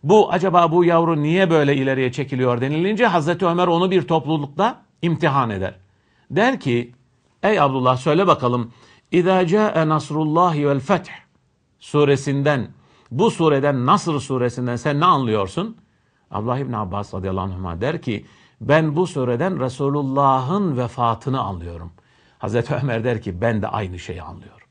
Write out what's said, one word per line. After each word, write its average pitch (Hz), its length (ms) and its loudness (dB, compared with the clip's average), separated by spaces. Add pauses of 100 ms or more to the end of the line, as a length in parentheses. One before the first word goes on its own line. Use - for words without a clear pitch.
Bu, 196 300 4
acaba 170 400 4
bu 175 120 4
yavru 165 380 2
niye 170 280 2
böyle 147 260 4
ileriye 131 360 0
çekiliyor 127 480 -2
denilince 180 460 0
Hazreti 175 400 0
Ömer 175 200 2
onu 175 240 2
bir 185 120 2
toplulukta 156 800 -2 (200)
imtihan 143 480 0
eder. 95 240 -4 (560)
Der 220 300 0
ki, 120 340 -2 (480)
"Ey 202 180 2
Abdullah, 131 360 2
söyle 160 300 0
bakalım, 123 460 0 (400)
İzâ 180 340 4
câe 165 420 0
nasrullâhi 156 800 0
vel 139 120 0
feth 165 300 -2 (680)
suresinden, 139 920 0 (420)
bu 180 200 0
sureden, 143 560 2
Nasr 165 320 2
suresinden 123 580 -4
sen 143 240 -2
ne 165 40 2
anlıyorsun?" 135 720 0 (540)
Abdullah 120 280 -4
İbni 131 180 -6
Abbas 101 380 -6
radıyallahu 95 300 -4
anhuma 92 360 -8
der 156 220 -4
ki, - 240 -6 (340)
"Ben 147 360 2
bu 180 100 0
sureden 139 540 -2
Resulullah'ın 139 1160 0
vefatını 123 640 -2
anlıyorum." 85 520 -10 (460)
Hazreti 117 360 -2
Ömer 123 300 -2
der 117 180 -2
ki, 87 180 -8
"Ben 110 220 0
de 110 60 -4
aynı 92 300 -6
şeyi 85 240 -12
anlıyorum." - 480 -20